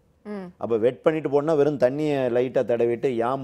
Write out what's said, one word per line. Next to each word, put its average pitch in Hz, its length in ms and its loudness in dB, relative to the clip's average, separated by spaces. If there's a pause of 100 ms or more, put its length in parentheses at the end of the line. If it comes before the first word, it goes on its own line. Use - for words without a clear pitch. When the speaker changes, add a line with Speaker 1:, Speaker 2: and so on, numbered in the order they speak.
(240)
Speaker 1:
ம். 196 340 -12
Speaker 2:
அப்ப 208 200 -2
வெட் 208 240 0
பண்ணிட்டு 156 280 0
போனா 143 240 2
வெறும் 147 240 2
தண்ணியை 135 540 0
லைட்டா 127 320 0
தடவிட்டு 120 440 0
யா 123 360 -2